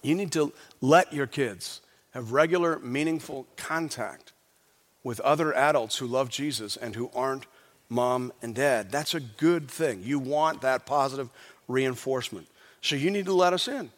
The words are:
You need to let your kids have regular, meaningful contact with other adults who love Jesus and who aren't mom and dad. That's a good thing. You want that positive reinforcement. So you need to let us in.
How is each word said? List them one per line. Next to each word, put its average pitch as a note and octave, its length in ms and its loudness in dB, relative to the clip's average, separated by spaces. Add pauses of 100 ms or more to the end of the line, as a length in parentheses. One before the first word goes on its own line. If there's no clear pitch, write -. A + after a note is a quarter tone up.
You C#3 100 2
need F#3 200 -2
to D3+ 200 0 (280)
let D#3 320 8
your C#3+ 120 -2
kids A2+ 560 -6 (300)
have A#2 200 -10
regular, E3 460 4
meaningful C#3+ 760 -4
contact C#3+ 800 -6 (720)
with A#2 180 -6
other D3+ 340 2
adults C3+ 420 2
who B2+ 80 -6
love B2+ 220 0
Jesus A#2+ 480 -6
and A2 180 -8
who A#2+ 220 -6
aren't C3 300 -2 (420)
mom B2 540 0
and A#2 120 -8
dad. A#2 380 2
That's D3 220 -2
a E3 80 -4
good D3+ 500 0
thing. B2 320 -2
You C#3 160 -2
want D3 420 0
that C3 240 2
positive C3+ 440 0 (400)
reinforcement. B2+ 760 -2 (360)
So D3 160 -2
you D3+ 120 2
need G3+ 160 -2
to F#3+ 80 0
let F3+ 200 6
us F3+ 160 -2
in. B3 280 -6